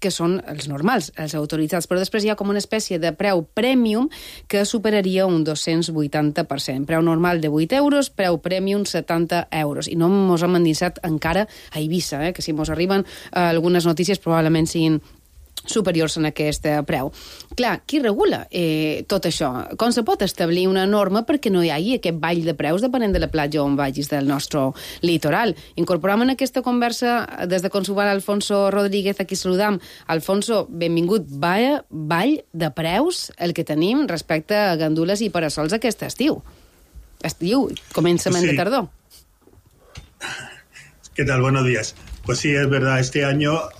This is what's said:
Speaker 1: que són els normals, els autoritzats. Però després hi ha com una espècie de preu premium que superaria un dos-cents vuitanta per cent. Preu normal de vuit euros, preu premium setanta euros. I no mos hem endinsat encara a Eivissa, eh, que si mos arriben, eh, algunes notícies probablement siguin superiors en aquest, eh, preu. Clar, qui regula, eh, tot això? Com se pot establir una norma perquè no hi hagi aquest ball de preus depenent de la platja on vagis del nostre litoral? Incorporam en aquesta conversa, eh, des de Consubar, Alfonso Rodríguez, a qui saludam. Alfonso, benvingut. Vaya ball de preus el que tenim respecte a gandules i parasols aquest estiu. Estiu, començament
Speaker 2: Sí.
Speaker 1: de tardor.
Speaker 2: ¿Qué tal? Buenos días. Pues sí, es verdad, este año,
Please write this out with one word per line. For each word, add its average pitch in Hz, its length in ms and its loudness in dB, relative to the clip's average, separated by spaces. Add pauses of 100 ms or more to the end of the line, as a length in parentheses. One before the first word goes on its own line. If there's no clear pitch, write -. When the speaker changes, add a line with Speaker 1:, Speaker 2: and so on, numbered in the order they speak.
Speaker 1:
que 143 80 0
són 175 300 0 (100)
els 147 160 -10
normals, 151 480 0
els 156 240 -8
autoritzats. 156 480 -2
Però 180 160 0
després 202 240 -2
hi 214 60 2
ha 208 40 -4
com 202 140 -2
una 202 80 0
espècie 202 400 -4
de 165 160 0
preu 190 300 0 (100)
premium 240 540 2 (420)
que 202 160 2
superaria 196 640 2
un 160 160 4
dos-cents 165 480 -2
vuitanta 151 560 0
per 135 100 -4
cent. 135 300 -4
Preu 165 160 2
normal 170 340 2
de 156 140 0
vuit 160 240 0
euros, 285 320 2
preu 175 320 0
premium 190 420 0
setanta 170 680 -2
euros. 151 320 -2
I - 80 -6
no 170 160 4
mos 185 320 4
hem 175 160 4
endinsat 170 480 2
encara 165 400 0 (240)
a 156 80 -8
Eivissa, 156 480 -2
eh, 180 80 -2
que 170 80 -12
si 165 100 -4
mos 156 160 -2
arriben, 185 380 0 (240)
eh, - 80 -4
algunes 170 480 2
notícies 170 320 2
probablement 160 480 2
siguin 160 340 2 (640)
superiors 170 520 0
en 160 100 0
aquest, 151 400 -2
eh, 147 160 2
preu. 147 300 -4 (420)
Clar, 226 320 -2
qui 294 160 0
regula, 233 480 2
eh, 156 560 0
tot 190 220 0
això? 151 240 -2 (260)
Com 233 160 2
se 233 80 0
pot 370 240 0
establir 175 400 0
una 190 240 2
norma 202 340 2
perquè 262 300 0
no 175 80 4
hi 165 80 2
hagi 170 240 0
aquest 170 240 -2
ball 170 240 0
de 160 160 0
preus 160 240 0
depenent 247 320 0
de 175 80 2
la 151 80 -2
platja 147 320 0
on 143 160 2
vagis 143 320 -2
del 139 160 0
nostre 143 320 -2 (440)
litoral? 170 520 2 (220)
Incorporam 185 460 2
en 254 80 2
aquesta 254 320 -2
conversa, 240 640 0 (140)
eh, 180 40 -2
des 175 160 0
de 196 80 -2
Consubar, 202 380 0
Alfonso 202 640 0
Rodríguez, 202 480 0
a 190 40 -4
qui 190 120 -6
saludam. 185 420 0 (300)
Alfonso, 196 600 0
benvingut. 170 600 0
Vaya 185 640 0
ball 170 520 0 (100)
de 160 200 -2
preus 202 640 -2
el 175 160 -2
que 165 80 -2
tenim 196 460 0
respecte 170 480 -2
a 202 180 2
gandules 160 480 0
i 202 80 0
parasols 156 480 -2
aquest 220 240 -2
estiu. 240 400 -2 (800)
Estiu, 202 460 0 (260)
començament 175 480 2
Speaker 2:
Sí. 175 80 2
Speaker 1:
de 143 60 2
tardor. 202 320 0 (2250)
Speaker 2:
¿Qué 147 100 -2
tal? 131 180 2
Buenos 135 220 4
días. 113 300 -2 (300)
Pues 120 140 -2
sí, 147 160 0
es 143 160 2
verdad, 135 300 2
este 139 240 0
año, 147 340 2 (220)